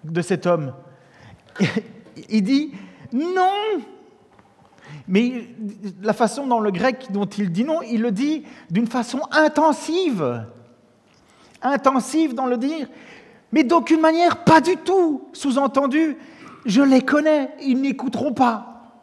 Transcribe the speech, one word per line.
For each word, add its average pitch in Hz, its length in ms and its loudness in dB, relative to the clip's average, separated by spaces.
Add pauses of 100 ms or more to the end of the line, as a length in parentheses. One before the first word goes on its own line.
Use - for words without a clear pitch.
de 165 200 -4
cet 175 240 -2
homme ? 160 260 0 (880)
<laughs> - 680 -6
Il 214 120 2
dit, « 277 300 0 (400)
Non ! » 370 680 0 (1300)
Mais 240 420 0 (520)
la 214 120 0
façon 262 320 -2
dans 240 120 2
le 214 120 0
grec 226 400 -2
dont 202 160 -2
il 202 260 -4
dit 190 100 -2
non, 320 200 -2
il 226 180 -4
le 233 120 0
dit 285 320 -2 (260)
d'une 214 160 2
façon 247 340 -4 (100)
intensive. 302 1160 0 (1120)
Intensive 277 760 0
dans 262 120 -4
le 247 100 0
dire, 277 320 -4 (640)
mais 311 100 4
d'aucune 320 380 4
manière, 330 420 2
pas 320 200 8
du 349 160 2
tout. 339 560 0
Sous-entendu, 277 840 0 (480)
je 220 160 2
les 262 220 6
connais, 294 480 0 (120)
ils 262 180 0
n'écouteront 269 520 -4
pas. 226 580 -2 (120)